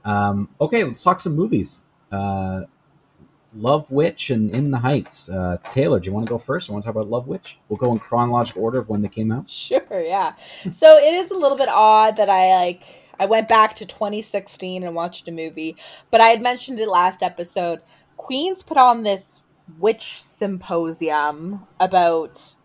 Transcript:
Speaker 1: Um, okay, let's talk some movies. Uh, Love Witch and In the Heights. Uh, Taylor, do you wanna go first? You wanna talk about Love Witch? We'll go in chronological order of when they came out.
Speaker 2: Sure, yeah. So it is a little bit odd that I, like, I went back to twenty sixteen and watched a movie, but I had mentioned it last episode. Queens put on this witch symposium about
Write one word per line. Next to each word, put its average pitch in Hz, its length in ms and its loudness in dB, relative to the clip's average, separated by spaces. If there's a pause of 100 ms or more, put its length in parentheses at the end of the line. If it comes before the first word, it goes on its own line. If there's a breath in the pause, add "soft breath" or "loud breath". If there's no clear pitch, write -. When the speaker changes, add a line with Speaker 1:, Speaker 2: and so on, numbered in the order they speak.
Speaker 1:
Um, 101 440 0 (120)
okay, 220 240 0
let's 120 180 -8
talk 185 180 0
some 156 160 -4
movies. 151 480 -2 (260)
Uh, 95 520 -4 (920)
Love 135 360 -2
Witch 151 400 -2
and 107 200 0
In 135 220 -2
the 117 60 -2
Heights. 123 520 -4
Uh, 90 280 -4 (120)
Taylor, 135 300 0
do 87 60 -12
you 95 60 -6
wanna 110 140 -4
go 117 120 -6
first? 160 280 -6
You 104 60 -12
wanna 101 120 -8
talk 113 100 -8
about 107 140 -4
Love 123 200 -6
Witch? - 300 -12 (100)
We'll 104 80 -6
go 120 160 0
in 110 60 -2
chronological 120 640 -2
order 117 160 -2
of 107 100 -6
when 104 120 -2
they 101 80 -4
came 110 220 -6
out. 127 180 -6
Speaker 2:
Sure, - 540 -6
yeah. 170 320 -4 (380 loud breath)
So 214 260 10
it 302 160 6
is 359 160 -2
a 381 60 -6
little 277 200 0
bit 269 140 0
odd 214 460 6
that 202 120 2
I, 185 280 6
like, 180 260 -2 (380 soft breath)
I 196 60 2
went 220 220 2
back 220 280 4
to 202 100 -14
twenty 208 360 -8
sixteen 185 600 -8
and 170 120 -10
watched 175 340 -8
a 170 40 -12
movie, 160 440 -10 (340 loud breath)
but 226 100 6
I 226 80 8
had 226 140 2
mentioned 247 380 -6
it 220 80 -4
last 185 340 2
episode. 175 580 -6 (360 soft breath)
Queens 330 480 -6
put 320 120 -4
on 240 280 4
this 196 380 -6 (360)
witch 220 440 -4
symposium 165 1400 -6 (120)
about 175 760 0 (100)